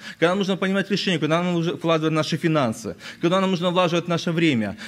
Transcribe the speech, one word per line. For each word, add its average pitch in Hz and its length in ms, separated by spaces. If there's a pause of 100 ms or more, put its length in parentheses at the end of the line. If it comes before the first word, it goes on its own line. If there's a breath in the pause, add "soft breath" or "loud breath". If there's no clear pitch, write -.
(140 loud breath)
когда 160 160
нам 190 100
нужно 190 180
принимать 190 340
решение, 185 280
куда 151 220
нам 180 120
нужно 170 240
вкладывать 160 360
наши 156 240
финансы, 131 580 (260 loud breath)
куда 175 200
нам 190 100
нужно 180 200
влаживать 170 360
наше 170 240
время, 135 460 (100)